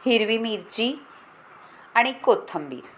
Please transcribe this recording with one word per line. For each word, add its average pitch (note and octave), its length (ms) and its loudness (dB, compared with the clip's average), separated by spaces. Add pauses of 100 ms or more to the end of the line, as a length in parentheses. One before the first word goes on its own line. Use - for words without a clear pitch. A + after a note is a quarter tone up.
हिरवी A3+ 320 2
मिरची A3+ 580 -4 (1000)
आणि B3 160 4
कोथिंबीर D#3+ 760 -2 (100)